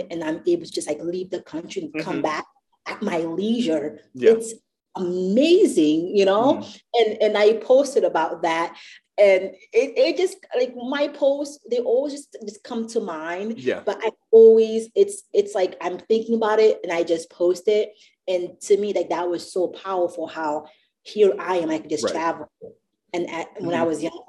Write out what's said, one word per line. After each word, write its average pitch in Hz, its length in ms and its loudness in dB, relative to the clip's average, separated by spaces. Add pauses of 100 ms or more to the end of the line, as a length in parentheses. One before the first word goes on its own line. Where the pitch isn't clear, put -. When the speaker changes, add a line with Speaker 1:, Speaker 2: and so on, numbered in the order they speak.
(120)
Speaker 1:
and 165 120 -8
I'm 156 220 -6
able 170 200 0
to - 60 -18
just, - 160 -8
like, 151 140 -6
leave 185 280 -8
the 175 140 -8
country 170 400 -10
and 156 200 -8
come 175 120 -6
Speaker 2:
Mm-hmm. 139 80 -4
Speaker 1:
back 156 220 -4 (420)
at - 140 -12
my 180 180 -2
leisure. 165 800 -4 (140)
Speaker 2:
Yeah. 220 160 6
Speaker 1:
It's 226 240 0 (400)
amazing, 185 1200 2
you 196 80 4
know? 226 300 2
Speaker 2:
Mm-hmm. - 560 -2
Speaker 1:
And, - 100 -6
and 208 160 2
I 208 160 6
posted 277 500 2
about 170 380 -2
that. 170 340 -2 (420)
And 190 340 6 (200)
it, 254 240 2
it 311 220 2
just, 370 200 -2 (180)
like, 247 200 -2
my 269 320 -4
posts, 285 640 -2
they 240 100 -2
always 254 340 0
just, - 320 -16
just - 180 -16
come 226 260 -8
to 233 100 -4
mind. 180 600 -8
Speaker 2:
Yeah. 127 260 -4
Speaker 1:
But 202 180 -4
I 220 80 -4 (200)
always, 226 640 8
it's, 202 280 2 (100)
it's 202 200 0
like 185 280 -2
I'm 180 180 -6
thinking 226 360 0
about 220 240 2
it 220 240 4
and 175 80 -6
I 170 120 0
just 170 260 -2
post 180 380 -2
it. 214 240 2 (360)
And 175 340 -4
to 208 160 2
me, 202 160 -2
like, 180 160 -2
that 175 200 -4
was 170 240 -6
so 180 140 0
powerful 170 600 -6
how 151 380 -6 (380)
here 208 360 2
I 180 180 -4
am, 160 120 -2
I 156 100 -4
could 147 100 -14
just 151 160 -4
Speaker 2:
Right. 101 80 -2
Speaker 1:
travel. 160 380 -6 (600)
And 175 160 -4
at, 165 180 -10 (120)
when 170 160 -4
I 165 40 -2
Speaker 2:
Mm-hmm. 165 80 0
Speaker 1:
was 156 160 -4
young, 165 260 -10